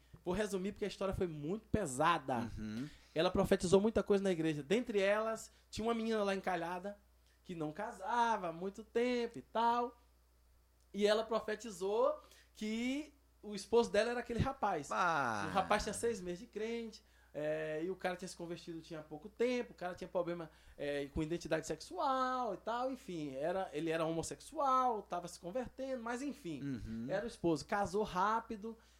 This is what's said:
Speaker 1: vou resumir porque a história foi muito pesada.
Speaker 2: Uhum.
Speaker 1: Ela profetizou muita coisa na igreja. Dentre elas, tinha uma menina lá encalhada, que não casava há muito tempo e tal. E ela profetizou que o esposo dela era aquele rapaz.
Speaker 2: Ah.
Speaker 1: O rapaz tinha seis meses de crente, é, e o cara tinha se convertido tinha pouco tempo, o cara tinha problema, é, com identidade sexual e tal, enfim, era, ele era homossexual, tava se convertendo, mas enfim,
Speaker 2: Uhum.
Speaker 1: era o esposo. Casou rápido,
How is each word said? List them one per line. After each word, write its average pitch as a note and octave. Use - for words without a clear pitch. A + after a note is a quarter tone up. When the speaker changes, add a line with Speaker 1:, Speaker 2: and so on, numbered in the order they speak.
Speaker 1:
vou F3+
resumir G3
porque G3+
a -
história F#3+
foi F#3+
muito D#3
pesada. C#3
Speaker 2:
Uhum. A2
Speaker 1:
Ela E3+
profetizou F#3+
muita A3
coisa G3
na G3
igreja. D#3+
Dentre G#3
elas, G#3+
tinha G#3+
uma A#3
menina A3
lá G3
encalhada, F3+
que F3+
não D3+
casava G#3
há E3
muito G3
tempo A#3
e -
tal. A#3+
E G3+
ela G#3+
profetizou G#3+
que B3
o G#3
esposo A3
dela G#3+
era B3
aquele A#3
rapaz. G3+
Speaker 2:
Ah. D3
Speaker 1:
O -
rapaz F#3+
tinha G#3+
seis A3
meses F3
de A#3
crente, A3+
é, D#3
e F3+
o F#3+
cara F3+
tinha F3+
se F3
convertido E3
tinha D#3+
pouco D#3
tempo, B3
o -
cara F3+
tinha F3+
problema, E3+
é, C#3+
com D#3+
identidade D#3+
sexual B3+
e F3+
tal, A#3+
enfim, D#3+
era, F3
ele D#3+
era D#3+
homossexual, B3
tava F3
se -
convertendo, B3
mas A#3+
enfim, F3
Speaker 2:
Uhum. A2+
Speaker 1:
era G3
o -
esposo. E3
Casou G3+
rápido, G#3+